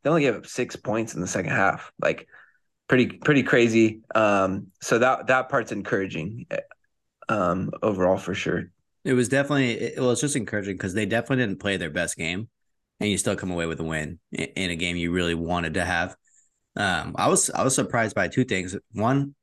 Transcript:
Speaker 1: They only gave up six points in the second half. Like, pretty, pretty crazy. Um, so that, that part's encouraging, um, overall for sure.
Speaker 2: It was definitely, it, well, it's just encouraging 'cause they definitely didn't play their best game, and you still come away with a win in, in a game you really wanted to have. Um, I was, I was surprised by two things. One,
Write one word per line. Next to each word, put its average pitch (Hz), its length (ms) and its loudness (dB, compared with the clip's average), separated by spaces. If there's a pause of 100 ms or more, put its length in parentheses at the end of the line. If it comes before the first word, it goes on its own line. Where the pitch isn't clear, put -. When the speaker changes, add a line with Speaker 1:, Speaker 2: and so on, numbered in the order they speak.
Speaker 1:
They 139 80 0
only 160 120 4
gave 127 140 2
up 80 100 -12
six - 320 -6
points 110 360 -2
in - 60 -8
the 90 80 -4
second 92 240 -2
half. 98 400 0 (100)
Like, 78 240 -2 (640)
pretty, 127 200 4
pretty 139 360 2
crazy. 113 560 4 (160)
Um, 101 520 2 (120)
so - 200 2
that, 123 280 2
that 127 220 2
part's 120 240 0
encouraging, 98 720 -4 (840)
um, 92 420 0 (140)
overall 95 320 2
for 90 180 -4
sure. - 380 -4 (320)
Speaker 2:
It 143 80 0
was 123 160 4
definitely, 139 440 2
it, 101 280 -4
well, 127 120 2
it's 117 100 0
just 143 160 0
encouraging 101 400 -4
'cause 92 160 -4
they 104 120 0
definitely 120 400 0
didn't 98 140 -4
play 98 160 -2
their 85 140 -4
best 82 260 -4
game, 87 320 -6 (540)
and 104 80 0
you 98 80 2
still 98 180 0
come 92 160 -4
away 85 140 -2
with 80 160 -4
a - 20 -4
win 80 360 -4 (120)
in, - 140 -4 (100)
in 92 140 -2
a 85 80 -4
game 87 180 -2
you 85 160 -2
really 87 240 2
wanted 82 380 -2
to 90 100 0
have. 90 320 -2 (640)
Um, 87 400 -2
I 104 100 2
was, 175 220 2
I - 120 -2
was 131 140 2
surprised 113 400 0
by 92 140 2
two 113 160 0
things. 92 280 -4 (200)
One, 135 500 0